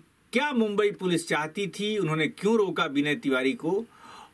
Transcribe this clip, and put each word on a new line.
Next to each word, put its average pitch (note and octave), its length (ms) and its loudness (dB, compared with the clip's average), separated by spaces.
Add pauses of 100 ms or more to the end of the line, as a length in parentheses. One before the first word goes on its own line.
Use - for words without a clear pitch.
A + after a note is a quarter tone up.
(340)
क्या C#4+ 180 2
मुंबई G#3 400 2
पुलिस F3 360 -2
चाहती D#3 400 -2
थी, G#3 300 -4
उन्होंने D#3 300 0
क्यों A3 300 2
रोका E3+ 280 2
विनय C#3+ 300 0
तिवारी C3 380 0
को F#3 320 -2 (480)